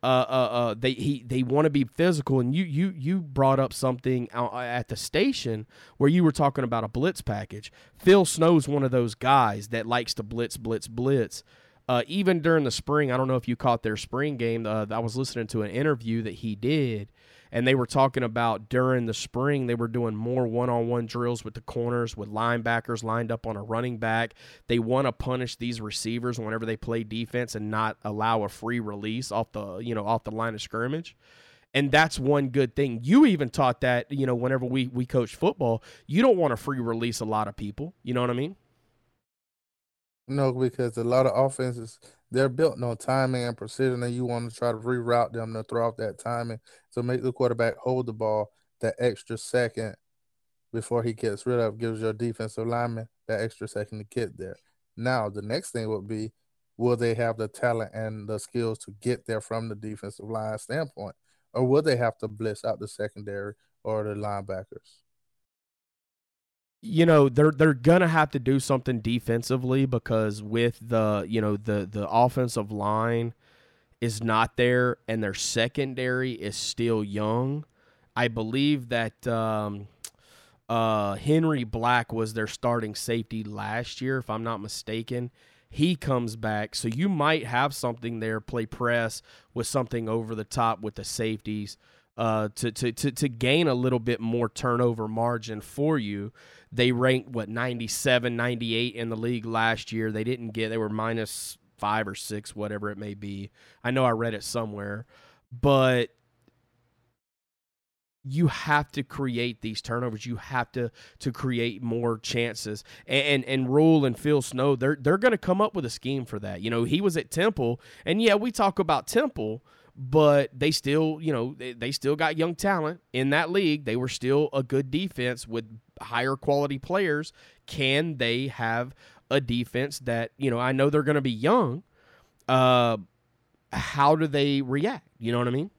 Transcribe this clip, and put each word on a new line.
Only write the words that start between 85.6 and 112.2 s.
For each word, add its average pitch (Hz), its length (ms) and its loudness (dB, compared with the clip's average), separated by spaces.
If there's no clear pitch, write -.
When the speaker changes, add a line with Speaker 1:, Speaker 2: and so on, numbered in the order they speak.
Speaker 1:
He 165 260 2
comes 120 400 -2
back, 107 380 -4
so - 140 -4
you 139 200 -2
might 156 380 0
have 123 280 0
something 120 460 -6
there, 110 220 -2
play 117 240 -4
press 120 560 -2
with 120 120 -4
something 123 400 -2
over 113 280 -2
the 107 100 -6
top 113 380 0
with 107 140 -8
the 98 80 -10
safeties, 107 720 -4
uh, 110 400 0
to, 120 140 -2
to, 117 220 -2
to, 139 180 -2
to 131 180 -2
gain 127 380 4
a 135 80 4
little 123 240 2
bit 113 220 -2
more 117 280 0
turnover 120 600 0
margin 113 540 -2
for 151 360 0
you. 101 320 -4
They 123 220 4
ranked, 123 380 2
what, 113 180 -6
ninety-seven, 120 880 0
ninety-eight 117 600 -2
in 117 120 -6
the 113 80 -4
league 117 300 -2
last 113 460 0
year. 110 180 -2
They 110 140 -2
didn't 120 260 -4
get, 110 200 -2
they 113 80 -2
were 110 100 -2
minus 110 680 -4
five 107 300 0
or 98 80 -8
six, - 400 -10
whatever 104 340 -6
it 101 80 -10
may 104 160 -10
be. 98 360 -10
I 120 60 -2
know 131 140 2
I 123 60 6
read 113 240 0
it 101 80 -8
somewhere, 104 640 -6
but 127 580 4
you 143 240 2
have 147 440 0
to 139 120 -4
create 120 560 -4
these 110 220 -6
turnovers. 117 440 -6
You 120 100 -6
have 127 360 -4
to, 120 180 -4
to 135 100 -2
create 117 500 -2
more 117 380 -2
chances. 110 640 -4